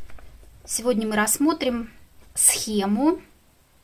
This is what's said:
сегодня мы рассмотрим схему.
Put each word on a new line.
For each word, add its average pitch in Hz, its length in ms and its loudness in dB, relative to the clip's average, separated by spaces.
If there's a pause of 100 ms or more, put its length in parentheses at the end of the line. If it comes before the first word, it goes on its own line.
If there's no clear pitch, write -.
(640)
сегодня 220 420 -2
мы 214 100 -2
рассмотрим 247 760 0 (440)
схему. 214 840 2 (640)